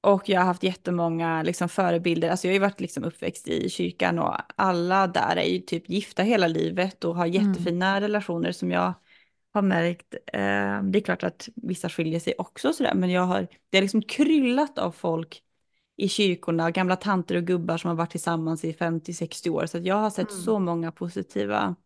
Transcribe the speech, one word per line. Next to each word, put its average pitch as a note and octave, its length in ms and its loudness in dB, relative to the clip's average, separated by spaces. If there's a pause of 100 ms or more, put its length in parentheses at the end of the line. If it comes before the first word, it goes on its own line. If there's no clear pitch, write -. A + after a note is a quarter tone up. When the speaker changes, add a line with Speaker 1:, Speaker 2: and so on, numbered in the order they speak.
Speaker 1:
Och G3 260 4
jag F#3+ 120 4
har F#3 60 6
haft F3+ 160 0
jättemånga, E3 800 0
liksom, E3+ 260 -2
förebilder. E3+ 640 2
Alltså, F#3 160 -2
jag F3+ 60 2
har - 20 4
ju G3 60 4
varit, G3 200 0
liksom, - 240 -6
uppväxt - 440 -8
i E3 220 0
kyrkan F3 480 -2
och - 160 0 (220)
alla F#3 500 2
där F3 300 0
är F3+ 120 0
ju F3+ 100 0
typ F3 320 -6
gifta F#3 320 -2
hela G#3 260 4
livet E3 560 -2
och E3+ 120 0
har F3 100 2
Speaker 2:
Mm. G3 220 2
Speaker 1:
jättefina F3+ 520 0
relationer G3 520 -2
som F3+ 180 -4
jag F3+ 240 2 (600)
har G#3 80 2
märkt. F3 520 0 (180)
Eh, - 500 0
det G3 160 2
är G#3 60 0
klart F3+ 180 -2
att - 340 -6
vissa - 320 -6
skiljer E3 320 -2
sig - 180 -4
också - 340 -4
sådär, C#4+ 220 0
men F3+ 160 2
jag F3+ 120 2
har, F3+ 240 0 (240)
det F#3+ 80 2
har F#3+ 40 6
liksom G#3+ 200 2
kryllat C#4+ 760 2
av F3 140 -2
folk E3 500 -6 (540)
i G3 120 -2
kyrkorna, F3 600 2
gamla F#3 260 2
tanter F#3 400 0
och F3 100 2
gubbar E3+ 300 0
som F3 120 -4
har E3+ 80 0
varit E3+ 140 -2
tillsammans E3 540 -4
i D#3+ 80 -2
femtio, E3 400 -4
sextio - 380 -6
år. D#3+ 160 0
Så E3+ 120 -6
att F3 80 -6
jag F#3 80 2
har G#3+ 160 0
sett G3 200 -4
Speaker 2:
Mm. F#3+ 120 -8
Speaker 1:
så G#3+ 160 0
många E3+ 340 -2
positiva G3 920 -4